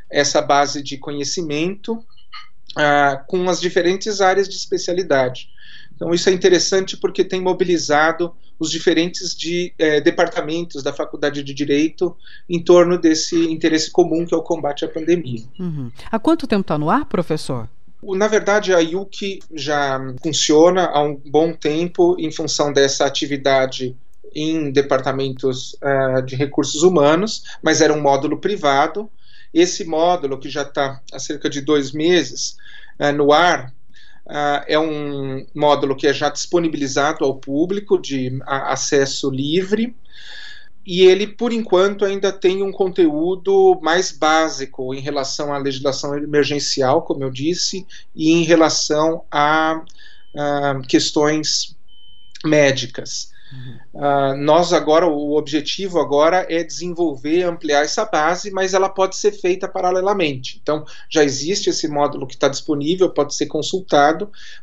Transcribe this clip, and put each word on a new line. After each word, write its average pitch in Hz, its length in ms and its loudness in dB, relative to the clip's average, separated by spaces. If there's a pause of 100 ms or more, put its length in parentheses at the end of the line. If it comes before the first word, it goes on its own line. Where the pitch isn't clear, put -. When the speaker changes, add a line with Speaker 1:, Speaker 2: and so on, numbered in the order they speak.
Speaker 1:
essa 147 320 2
base 143 400 2
de 135 160 -8
conhecimento, 156 1000 -4 (800)
ah, 143 500 4
com 185 220 0
as 170 120 0
diferentes 190 600 0
áreas 190 280 4
de - 60 -10
especialidade. 170 960 0 (460)
Então, 170 180 -4
isso 175 160 2
é 190 40 6
interessante 185 640 2
porque - 280 0
tem 185 160 -4
mobilizado 165 920 0 (240)
os 156 120 -2
diferentes 170 640 2
de, 175 440 -4
eh, 151 220 4
departamentos 165 840 0
da 139 100 -2
Faculdade 147 500 -4
de 139 120 -8
Direito 147 600 0 (340)
em 170 140 -2
torno 175 360 6
desse 165 520 2
interesse 160 400 0
comum 165 360 2
que 170 80 -2
é - 20 2
o 160 60 0
combate 147 420 -4
à 151 40 -4
pandemia. 156 540 -2 (160)
Speaker 2:
Uhum. 151 320 -6 (200)
Há 226 80 0
quanto 311 280 0
tempo 202 180 0
tá 160 120 -2
no 151 140 0
ar, 277 160 0
professor? 156 600 -4 (360)
Speaker 1:
O, 196 120 -6
na 208 140 2
verdade, 196 460 2
a 175 40 8
iuc 190 600 -2 (140)
já 143 440 -2 (240)
funciona 165 640 6
há 147 180 2
um 147 140 -2
bom 151 380 2
tempo 175 640 2
em 160 120 -4
função 151 420 -2
dessa 139 340 4
atividade 135 920 0 (380)
em 151 360 -2
departamentos, 135 1120 0
ah, 135 400 2
de 127 160 -6
recursos 143 460 -2
humanos, 175 600 4 (200)
mas 156 180 2
era 151 120 6
um 151 100 0
módulo 143 360 2
privado. 165 720 0 (420)
Esse 175 320 2
módulo, 160 540 0
que 139 120 -10
já 139 140 -4
tá 135 360 -4 (100)
há 131 80 -10
cerca 151 300 -4
de 143 140 -6
dois 139 280 0
meses, 151 680 0 (420)
eh, 143 140 0
no 147 200 4
ar, 151 400 4 (560)
ah, 147 400 -2
é 151 100 2
um 143 760 -4
módulo 143 420 2
que 151 100 0
é 139 60 4
já 147 160 0
disponibilizado 147 960 0
ao 135 120 0
público 180 600 -2
de 131 460 -4
a-, 143 280 -2
acesso 139 580 0
livre, 185 680 -2 (880)
e 180 180 2
ele, 190 240 8
por 233 260 -4
enquanto, 202 520 2
ainda 196 260 0
tem 190 320 0
um 196 80 -4
conteúdo 185 1120 4
mais 170 300 0
básico 143 840 0
em 139 60 -10
relação 143 520 -4
à 143 60 -2
legislação 135 580 -2
emergencial, 147 880 0
como 143 220 -4
eu 135 60 -4
disse, 175 560 -4 (280)
e 160 180 2
em 170 120 4
relação 160 840 2
a, 160 520 2 (540)
ah, 143 500 -2
questões 156 880 0 (680)
médicas. 139 920 0 (180)
Speaker 2:
Uhum. 127 500 -10
Speaker 1:
Ah, 139 340 2
nós 156 360 4
agora, 156 340 4
o 147 300 0
objetivo 156 640 -2
agora 151 480 4
é 165 160 -2
desenvolver, 165 800 -2
ampliar 156 400 0
essa 214 200 -2
base, 175 460 0
mas 190 240 -2
ela 190 140 4
pode 190 280 0
ser 208 160 2
feita 190 360 -2
paralelamente. 185 920 0
Então, 151 240 -2 (240)
já 156 140 4
existe 147 480 0
esse - 180 -2
módulo 143 380 -2
que - 100 -12
tá 143 120 2
disponível, 156 640 0
pode 143 240 -2
ser 147 120 -2
consultado, 160 840 0 (320)